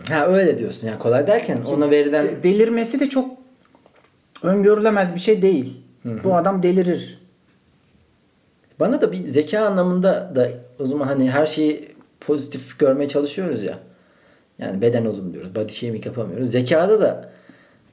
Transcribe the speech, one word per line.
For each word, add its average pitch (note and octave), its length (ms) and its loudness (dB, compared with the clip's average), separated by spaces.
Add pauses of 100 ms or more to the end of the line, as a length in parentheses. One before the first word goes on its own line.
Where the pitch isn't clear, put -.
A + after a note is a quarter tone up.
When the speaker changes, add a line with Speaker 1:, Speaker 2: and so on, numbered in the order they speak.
Speaker 1:
Ha, D#3 180 2
öyle F3+ 320 4
diyorsun. A2 280 -8
Yani G#2+ 120 -8
kolay B2+ 280 0
derken G#3 280 0
Speaker 2:
Şimdi A#2 140 -6
Speaker 1:
ona C#3+ 220 0
verilen D3 360 2
Speaker 2:
de-, - 160 -6
delirmesi A3+ 560 2
de C#4 100 0
çok C4 200 -2 (1120)
öngörülemez G3+ 720 2
bir F3+ 40 -6
şey G#3+ 220 2
değil. F3 360 2 (260)
Speaker 1:
Hı B2 60 -8
hı. A2 140 -6
Speaker 2:
Bu F#3 120 2
adam F3+ 280 2
delirir. F3+ 560 0 (1600)
Speaker 1:
Bana B3 220 2
da G#3+ 100 2
bir F#3 160 -8
zeka D3+ 380 0
anlamında F3+ 680 0
da B2 140 2 (300)
o C#3 80 -6
zaman C#3 200 -2
hani C3 240 2
her D3 140 2
şeyi D3+ 420 -2 (320)
pozitif C#3 600 -6
görmeye C#3 280 4
çalışıyoruz C#3+ 560 -4
ya. C#2+ 160 -8 (800)
Yani G2 220 -6
beden A#2 240 2
olum F#2+ 280 -6
diyoruz. F#2 220 -14
Body G#2+ 160 -6
shaming A#2 340 -8
yapamıyoruz. A2 460 -6
Zekada E3+ 500 2
da - 300 0 (600)